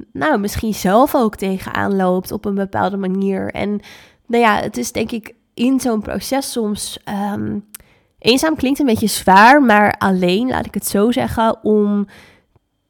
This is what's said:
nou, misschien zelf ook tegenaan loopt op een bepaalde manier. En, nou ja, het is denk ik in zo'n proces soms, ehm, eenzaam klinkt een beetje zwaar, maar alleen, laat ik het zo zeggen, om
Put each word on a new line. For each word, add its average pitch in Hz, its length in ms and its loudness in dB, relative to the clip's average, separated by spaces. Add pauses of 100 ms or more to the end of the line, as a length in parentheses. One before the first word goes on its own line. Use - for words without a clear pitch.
(120)
nou, 262 280 0
misschien 208 340 -4
zelf 220 420 2
ook 226 200 0
tegenaan 196 600 -4
loopt 185 360 0
op 208 140 -6
een 202 100 -4
bepaalde 196 420 -2
manier. 196 540 -2
En, 202 280 -6 (460)
nou 233 180 0
ja, 214 180 2
het - 160 -8
is 240 140 -6
denk 220 200 -4
ik 226 220 -10 (200)
in 262 260 0
zo'n 226 220 -2
proces 262 500 -6
soms, 208 520 -6
ehm, 208 560 -6 (600)
eenzaam 302 360 2
klinkt 277 240 -2
een 294 60 0
beetje 220 220 2
zwaar, 220 540 6
maar 208 360 4
alleen, 190 500 0
laat 240 180 -2
ik - 80 -12
het - 140 -6
zo 208 240 2
zeggen, 226 520 -2
om 208 440 2 (840)